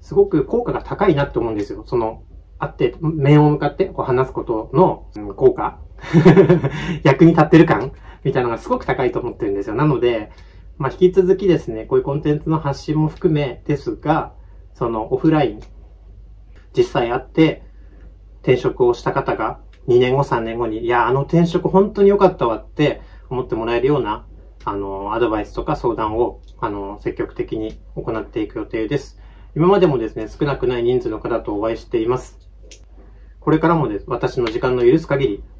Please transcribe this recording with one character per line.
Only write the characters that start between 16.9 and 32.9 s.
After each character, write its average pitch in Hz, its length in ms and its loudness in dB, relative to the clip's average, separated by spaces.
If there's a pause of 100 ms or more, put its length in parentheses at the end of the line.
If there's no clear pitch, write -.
会 120 80 -4
っ - 20 -10
て、 - 420 0 (800)
転 127 120 4
職 123 300 0
を 120 80 4
し - 100 -8
た 127 80 -4
方 131 240 -4
が、 110 240 -6 (280)
二 123 120 4
年 127 160 2
後、 139 80 2
三 120 220 -2
年 113 120 -6
後 120 100 -4
に、 110 180 -6
「い - 20 -4
や、 117 200 2
あ 123 40 0
の 139 120 0
転 170 240 2
職 175 200 -2
本 202 240 2
当 202 100 0
に 196 80 8
良 202 80 4
か 196 100 6
っ 180 100 2
た 120 100 -2
わ」 113 160 -2
っ - 20 -20
て - 360 -2 (280)
思 127 140 -6
っ - 40 -10
て 123 80 -6
も 113 100 -6
ら 120 100 -2
え 120 60 0
る 131 60 0
よ 147 120 2
う 120 40 -2
な、 104 220 -6 (380)
あ 101 100 -6
の、 98 400 -8
ア 117 60 -2
ド 117 100 2
バ 107 120 -2
イ 101 40 -6
ス - 60 -20
と - 140 -8
か 151 100 -2
相 120 200 -4
談 113 220 -4
を、 - 220 -2 (220)
あ 113 80 -6
の、 101 320 -10
積 - 160 -8
極 - 160 -8
的 113 240 -8
に 110 240 -10 (140)
行 - 180 -8
っ 113 120 -6
て - 160 -8
い 104 60 -4
く - 120 -10
予 104 60 -8
定 110 220 -6
で 139 120 -2
す。 - 200 -16 (380)
今 160 100 4
ま 196 120 4
で 165 80 4
も 139 100 0
で 113 100 -4
す - 80 -10
ね、 110 140 -8
少 - 160 -4
な 139 100 -2
く 127 100 -4
な 123 140 -2
い 117 40 -2
人 120 180 0
数 113 80 -6
の 107 100 -8
方 117 220 -4
と 104 140 -6
お 107 120 -4
会 113 60 -2
い 110 40 -6
し - 80 -16
て 117 160 -2
い 110 60 -2
ま 127 120 0
す。 - 200 -18 (1000)